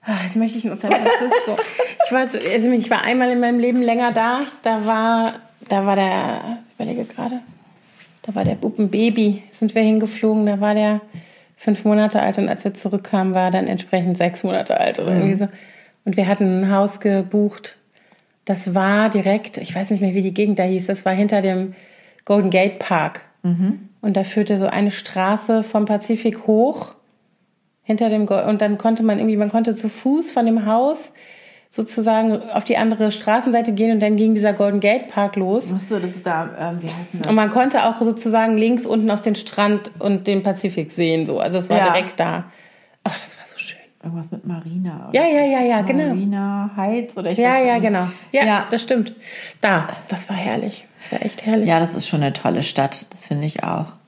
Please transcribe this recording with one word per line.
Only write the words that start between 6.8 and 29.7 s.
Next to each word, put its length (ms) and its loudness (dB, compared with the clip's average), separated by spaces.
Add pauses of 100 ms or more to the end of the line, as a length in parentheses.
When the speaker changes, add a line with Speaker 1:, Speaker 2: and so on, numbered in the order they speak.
Speaker 1:
gerade, 360 -8 (800)
da 120 -10
war 100 -2
der 120 0
Bub 220 -4
ein 120 2
Baby, 520 2 (100)
sind 220 -2
wir 80 2
hingeflogen. 640 2
Da 140 0
war 140 2
der 260 2 (560)
fünf 280 -2
Monate 380 4
alt 160 0
und 100 0
als 160 -4
wir 80 -2
zurückkamen, 640 -2
war 100 2
er 60 2
dann 180 0
entsprechend 480 -2
sechs 260 -2
Monate 380 0
alt 180 0
oder 140 -2
Speaker 2:
Mhm. 60 4
Speaker 1:
irgendwie 180 2
so. 100 0 (600)
Und 100 0
wir 100 2
hatten 380 2
ein 80 2
Haus 280 2
gebucht. 760 0 (680)
Das 280 -2
war 360 4
direkt, 480 0
ich 160 -10
weiß 160 -4
nicht 100 0
mehr, 140 0
wie 80 2
die 100 -2
Gegend 260 0
da 60 2
hieß, 220 0
das 180 -4
war 80 2
hinter 300 2
dem 320 -2 (500)
Golden 260 4
Gate 300 2
Park. 400 -2 (220)
Speaker 2:
Mhm. 480 0 (100)
Speaker 1:
Und 160 0
da 80 2
führte 340 0
so 80 0
eine 240 2
Straße 720 0
vom 220 0
Pazifik 640 -2
hoch. 480 2 (960)
Hinter 180 2
dem 180 2
Go-, 220 0
und 140 2
dann 160 0
konnte 240 0
man 160 2
irgendwie, 180 2
man 140 0
konnte 240 2